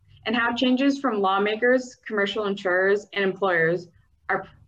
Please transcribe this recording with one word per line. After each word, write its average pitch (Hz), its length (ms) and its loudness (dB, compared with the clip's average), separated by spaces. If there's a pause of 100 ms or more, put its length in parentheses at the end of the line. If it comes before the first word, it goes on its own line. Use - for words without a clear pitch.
(260)
and 220 100 -2
how 240 200 0
changes 262 420 2
from 220 240 -2
lawmakers, 220 760 0 (100)
commercial 202 400 -2
insurers, 196 680 0
and 196 100 -2
employers 180 680 0 (400)
are 190 180 -2 (200)